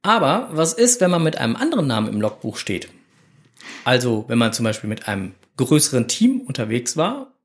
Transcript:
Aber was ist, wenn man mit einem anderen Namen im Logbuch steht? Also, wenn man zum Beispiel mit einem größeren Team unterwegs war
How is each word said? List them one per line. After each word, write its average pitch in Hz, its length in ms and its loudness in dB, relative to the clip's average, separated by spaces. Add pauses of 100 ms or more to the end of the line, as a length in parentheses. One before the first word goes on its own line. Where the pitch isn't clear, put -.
Aber 202 520 2
was 160 200 0
ist, 240 280 4
wenn 180 100 4
man 170 120 2
mit 156 140 0
einem 117 200 -2
anderen 262 300 0
Namen 110 220 0
im 104 120 -4
Logbuch 107 360 -4
steht? - 320 -6 (960)
Also, 120 440 2
wenn 120 100 2
man 113 160 2
zum 117 100 -2
Beispiel 107 240 -2
mit 107 180 -8
einem 101 280 -6 (240)
größeren 131 500 2
Team 247 320 2
unterwegs 120 560 -4
war 233 380 -4 (100)